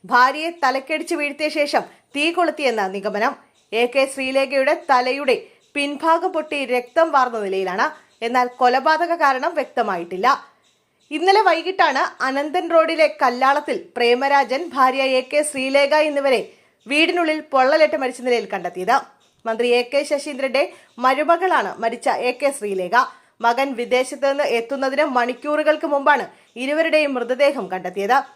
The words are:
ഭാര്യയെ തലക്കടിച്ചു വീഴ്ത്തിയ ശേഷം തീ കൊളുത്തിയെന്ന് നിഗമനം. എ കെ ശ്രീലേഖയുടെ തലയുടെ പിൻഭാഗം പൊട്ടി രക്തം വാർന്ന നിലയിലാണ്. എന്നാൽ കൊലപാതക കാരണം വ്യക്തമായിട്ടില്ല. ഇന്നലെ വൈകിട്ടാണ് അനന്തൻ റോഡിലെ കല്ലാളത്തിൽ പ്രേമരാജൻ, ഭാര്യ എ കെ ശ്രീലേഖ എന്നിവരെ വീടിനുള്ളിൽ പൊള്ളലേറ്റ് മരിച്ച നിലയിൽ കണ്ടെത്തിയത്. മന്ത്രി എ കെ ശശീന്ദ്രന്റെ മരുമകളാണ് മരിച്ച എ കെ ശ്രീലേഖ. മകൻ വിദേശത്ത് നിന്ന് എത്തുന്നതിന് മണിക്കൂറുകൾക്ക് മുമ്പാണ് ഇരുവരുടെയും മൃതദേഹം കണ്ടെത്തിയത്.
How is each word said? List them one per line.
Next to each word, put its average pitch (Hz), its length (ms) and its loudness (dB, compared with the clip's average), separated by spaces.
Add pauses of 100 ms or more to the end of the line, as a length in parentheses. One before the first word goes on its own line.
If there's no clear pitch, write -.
(120)
ഭാര്യയെ 277 380 2 (120)
തലക്കടിച്ചു 294 580 -2
വീഴ്ത്തിയ 302 280 -4 (100)
ശേഷം 285 240 0 (340)
തീ 294 80 -2 (120)
കൊളുത്തിയെന്ന് 285 500 0 (100)
നിഗമനം. 202 360 -2 (500)
എ - 20 4 (100)
കെ 269 180 4
ശ്രീലേഖയുടെ 269 640 0 (160)
തലയുടെ 254 460 2 (400)
പിൻഭാഗം 320 580 0
പൊട്ടി 302 240 -4 (160)
രക്തം 247 400 0
വാർന്ന 247 320 2
നിലയിലാണ്. 190 400 -2 (400)
എന്നാൽ 247 200 2 (140)
കൊലപാതക 311 540 2 (100)
കാരണം 269 340 2
വ്യക്തമായിട്ടില്ല. 196 680 -2 (880)
ഇന്നലെ 392 320 4
വൈകിട്ടാണ് 330 560 2 (240)
അനന്തൻ 294 460 -2
റോഡിലെ 320 340 4 (140)
കല്ലാളത്തിൽ 262 560 0 (180)
പ്രേമരാജൻ, 262 680 2 (140)
ഭാര്യ 269 260 2 (180)
എ 254 120 -8
കെ 294 180 2
ശ്രീലേഖ 277 440 0 (160)
എന്നിവരെ 277 300 0 (520)
വീടിനുള്ളിൽ 320 480 0 (120)
പൊള്ളലേറ്റ് 302 520 4
മരിച്ച 247 240 -6
നിലയിൽ 226 260 0
കണ്ടെത്തിയത്. 185 420 -2 (520)
മന്ത്രി 226 200 -2 (100)
എ - 20 2 (120)
കെ 285 80 0 (100)
ശശീന്ദ്രന്റെ 277 500 -4 (440)
മരുമകളാണ് 302 680 2 (120)
മരിച്ച 226 260 -2 (200)
എ - 20 0 (100)
കെ 277 180 0
ശ്രീലേഖ. 190 360 -4 (500)
മകൻ 240 240 2 (120)
വിദേശത്ത് 262 500 -2
നിന്ന് 277 140 -2 (140)
എത്തുന്നതിന് 269 460 -2 (120)
മണിക്കൂറുകൾക്ക് 294 760 0
മുമ്പാണ് 277 320 2 (380)
ഇരുവരുടെയും 302 540 0
മൃതദേഹം 247 560 0
കണ്ടെത്തിയത്. 196 440 -2 (200)